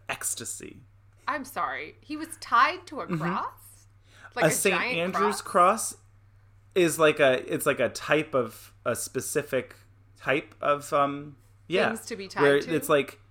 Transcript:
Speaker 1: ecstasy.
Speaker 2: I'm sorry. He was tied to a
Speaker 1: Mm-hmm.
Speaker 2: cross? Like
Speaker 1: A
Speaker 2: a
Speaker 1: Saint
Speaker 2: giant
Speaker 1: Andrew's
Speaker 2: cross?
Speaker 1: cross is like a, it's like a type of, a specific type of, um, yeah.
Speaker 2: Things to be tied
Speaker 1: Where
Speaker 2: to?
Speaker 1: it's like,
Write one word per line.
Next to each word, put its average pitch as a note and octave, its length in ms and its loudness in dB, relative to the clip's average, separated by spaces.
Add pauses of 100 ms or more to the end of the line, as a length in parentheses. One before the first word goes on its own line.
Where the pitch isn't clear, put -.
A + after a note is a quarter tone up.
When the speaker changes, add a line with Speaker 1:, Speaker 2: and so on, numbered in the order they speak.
Speaker 1:
ecstasy. - 720 -8 (460)
Speaker 2:
I'm C#4 180 -4
sorry. C#3+ 560 -8
He - 140 -12
was D#4 140 -10 (100)
tied D4 480 2
to C4+ 140 -10
a E3+ 40 -8
Speaker 1:
Mm-hmm. E3+ 160 -4
Speaker 2:
cross? G3 680 -8 (460)
Like A#3+ 120 2
Speaker 1:
A - 20 8
Speaker 2:
a D#3+ 40 4
Speaker 1:
Saint F#3+ 260 2
Speaker 2:
giant F#3+ 200 -2
Speaker 1:
Andrew's F#3 440 0
Speaker 2:
cross? G3 500 4
Speaker 1:
cross - 60 -14 (760)
is E3+ 260 4
like D#3 200 6
a, C3 340 4
it's C#3+ 120 -2
like C#3 140 2
a A#2 100 2
type D3+ 440 -2
of, A#2 400 -2 (120)
a A#2+ 100 0
specific - 800 -4 (440)
type C#3 420 -2
of, C#3+ 320 -2
um, C#3+ 420 -2 (320)
yeah. F3+ 220 0
Speaker 2:
Things A3+ 160 -8
to A#3 100 -10
be G3 120 -12
tied - 140 -6
Speaker 1:
Where C#3+ 200 6
Speaker 2:
to? E3 140 -4
Speaker 1:
it's D3 120 -2
like, C#3+ 320 0 (120)